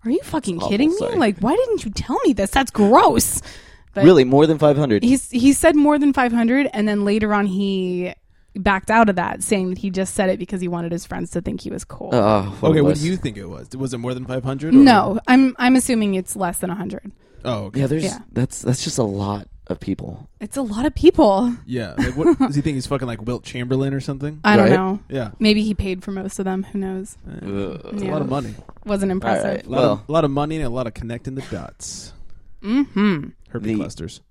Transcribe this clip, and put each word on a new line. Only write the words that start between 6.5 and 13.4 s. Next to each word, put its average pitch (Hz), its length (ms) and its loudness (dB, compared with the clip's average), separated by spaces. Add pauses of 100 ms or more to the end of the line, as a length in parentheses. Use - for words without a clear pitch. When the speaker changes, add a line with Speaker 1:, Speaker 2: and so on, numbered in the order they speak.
Speaker 1:
and 214 140 0
then 208 180 0
later 208 300 0
on 202 100 0
he 185 680 -2 (420)
backed 190 340 -2
out 220 200 6
of 185 80 0
that, 185 260 -6
saying 190 260 -2
that 185 80 -6
he 196 140 -6
just 185 240 -6
said 190 160 0
it 202 80 -2
because 180 200 -8
he 180 80 -6
wanted 170 240 -6
his 170 140 -8
friends 175 260 -10
to 175 100 -4
think - 200 -8
he - 80 -12
was - 140 -10
cool. - 300 -14
Speaker 2:
Oh, 101 480 0
what 147 100 4
Speaker 3:
Okay, 156 80 4
Speaker 2:
a 143 40 4
Speaker 3:
what 143 60 4
Speaker 2:
wuss. 147 120 0
Speaker 3:
do 156 60 -4
you 185 80 -2
think 117 220 -8
it 98 80 -14